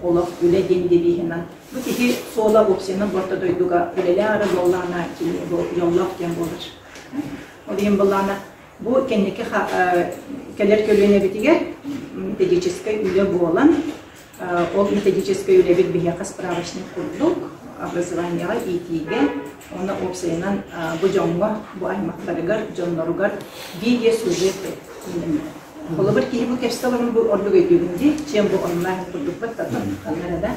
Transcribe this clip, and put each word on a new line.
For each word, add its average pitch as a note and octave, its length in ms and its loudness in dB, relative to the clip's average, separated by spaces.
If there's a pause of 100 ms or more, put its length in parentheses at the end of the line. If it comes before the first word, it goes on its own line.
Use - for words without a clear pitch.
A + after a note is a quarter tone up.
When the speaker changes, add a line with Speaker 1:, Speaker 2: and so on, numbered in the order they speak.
Speaker 1:
олох E3+ 260 2 (140)
үлэ F3 240 6
ден F3+ 200 2
дебиһинэн. E3+ 560 2 (280)
Бу B3+ 80 -6
киһи B3 360 0 (180)
суола G#3+ 340 6
уопсенэн F#3+ 420 0
борто F#3 280 -2
дойдуга F3 580 0
үлэлээри G3+ 580 2
буоллаана F3 540 0 (100)
кини E3+ 220 -2 (100)
бу, F3 140 0 (120)
дьоллоох F3 440 0
диэн E3+ 140 -4
буолар. E3 300 -6 (1040)
Ол G3 80 -4
иһин G3+ 180 2
буоллаана, G3 400 2 (440)
бу B3+ 280 2
кэнники G3+ 340 0
ха-, G#3+ 300 -2
э, F3+ 400 2 (460)
кэлэр G#3 300 4
көлүөнэ G3+ 320 6
битиге G#3+ 340 2 (600)
методической F#3+ 920 0
үлэ F#3+ 260 4
буолан, F3+ 440 4 (640)
э, F3 260 0 (100)
ол G3+ 160 4
методической F#3+ 720 4
үлэ F3 140 6
бит F3 200 4
биһиэхэ E3+ 300 0
справочник F3+ 580 -6 (100)
курдук, F3+ 440 0 (420)
образованияга F3 760 -4 (120)
итиге, E3+ 640 -2 (480)
онно F#3+ 140 -4 (100)
уопсенэн, F3+ 560 -2
э, E3 420 -8
бу F#3+ 60 2
дьоҥҥо, F3 420 2 (260)
бу F#3 100 -8
аймактарыгар, F#3 720 -4 (160)
дьонноругар F3 560 -2 (500)
видео A3+ 300 4
сюжеты F#3 640 0 (320)
инэн. - 320 -2 (600)
Ол G3 120 2
бир B3+ 200 2
киһи A#3+ 140 0
бу B3 120 -2
кэпсталарын A#3+ 540 -2
бу A3 180 4
ордук G3+ 240 2
өйдүүгүнди, F3 540 4 (240)
чем G3+ 160 2
бу F#3 100 2
онлайн F3 540 -2
курдук E3 280 -4
баттатын, - 420 -4
Speaker 2:
Мгм. G2 220 -4
Speaker 1:
халлара E3+ 380 -4
да. A3 160 -2